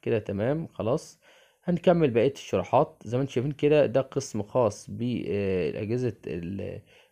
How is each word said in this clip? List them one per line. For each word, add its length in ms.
كده. 180
تمام، 480
خلاص، 520
هنكمل 480
بقية 220
الشروحات. 720
زي 120
ما 40
انتم 120
شايفين 180
كده، 340
ده 160
قسم 420
خاص 460
بأجهزة 1200
ال، 540